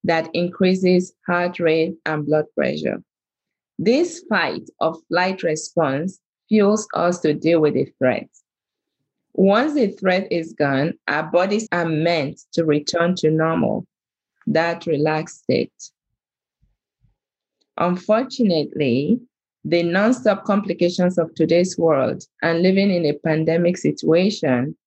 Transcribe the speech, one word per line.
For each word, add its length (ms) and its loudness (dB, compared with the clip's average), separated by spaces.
that 280 -2
increases 800 0
heart 340 -2
rate 340 0
and 200 -4
blood 280 0
pressure. 480 -4
This 500 0
fight 400 -4
or 140 0
flight 340 -2
response 800 -2
fuels 460 2
us 260 0
to 120 0
deal 280 2
with 140 2
the 120 0
threat. 300 0
Once 400 2
the 140 2
threat 420 -2
is 220 -4
gone, 420 0
our 140 -2
bodies 500 0
are 140 -2
meant 540 -2
to 120 0
return 520 0
to 140 2
normal, 560 0
that 400 -2
relaxed 580 -2
state. 280 -2
Unfortunately, 1400 0
the 180 0
nonstop 600 0
complications 720 0
of 180 -2
today's 440 2
world 460 0
and 200 0
living 280 2
in 160 0
a 60 0
pandemic 640 0
situation 1000 0